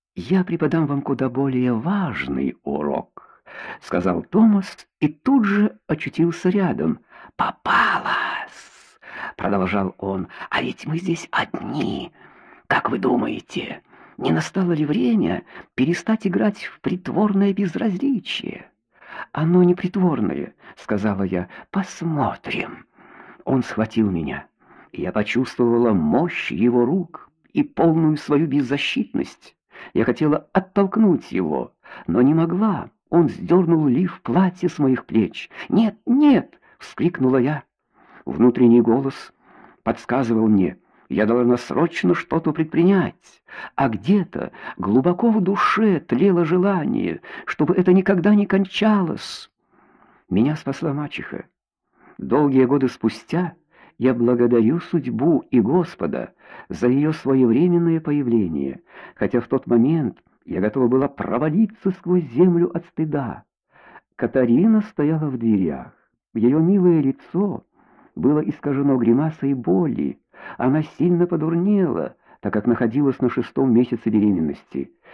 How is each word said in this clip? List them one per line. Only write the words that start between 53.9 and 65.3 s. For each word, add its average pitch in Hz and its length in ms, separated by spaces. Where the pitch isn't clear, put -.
я 127 160
благодарю 120 680
судьбу 131 720
и 123 80
Господа 95 720
за - 200
её 147 240
своевременное 160 880
появление, 110 800
хотя 113 260
в 117 60
тот - 220
момент 127 500
я 85 160
готова 117 280
была 131 180
провалиться 156 840
сквозь 175 320
землю 170 520
от 180 100
стыда. 147 580
Катарина 135 640
стояла 156 480
в 127 100